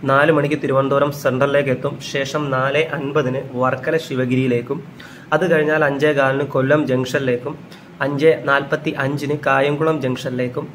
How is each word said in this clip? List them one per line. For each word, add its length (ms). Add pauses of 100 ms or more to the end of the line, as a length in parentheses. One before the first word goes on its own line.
(100)
നാല് 260
മണിക്ക് 260
തിരുവനന്തപുരം 480 (120)
സെൻട്രലിലേക്ക് 520
എത്തും. 200 (180)
ശേഷം 300 (120)
നാല് 280 (140)
അൻപതിന് 440 (200)
വർക്കല 360 (100)
ശിവഗിരിയിലേക്കും, 720 (560)
അത് 180
കഴിഞ്ഞാൽ 360
അഞ്ചേ 320
കാലിന് 340
കൊല്ലം 260 (100)
ജംഗ്ഷനിലേക്കും, 640 (500)
അഞ്ചേ 280 (160)
നാൽപത്തി 420 (140)
അഞ്ചിന് 300 (120)
കായംകുളം 580
ജംഗ്ഷനിലേക്കും 600 (100)